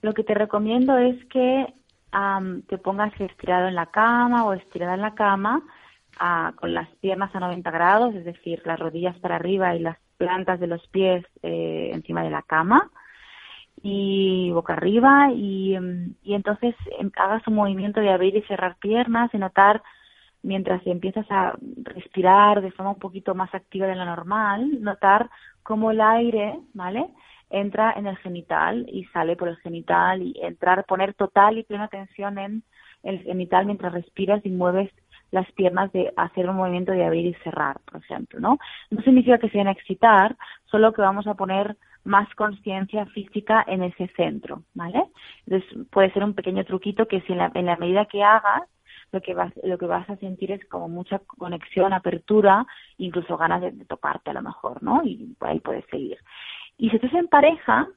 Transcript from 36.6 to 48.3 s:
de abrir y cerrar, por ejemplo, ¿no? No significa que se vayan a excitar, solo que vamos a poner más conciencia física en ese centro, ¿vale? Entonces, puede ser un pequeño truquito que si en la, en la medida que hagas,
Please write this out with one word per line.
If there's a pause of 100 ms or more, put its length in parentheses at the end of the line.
de
abrir
y (100)
cerrar,
por
ejemplo,
¿no? (320)
No
significa
que
se
vayan
a
excitar, (280)
solo
que
vamos
a
poner (260)
más
conciencia
física
en
ese
centro, (120)
¿vale? (420)
Entonces,
puede
ser
un
pequeño
truquito
que
si
en
la,
en
la
medida
que
hagas, (500)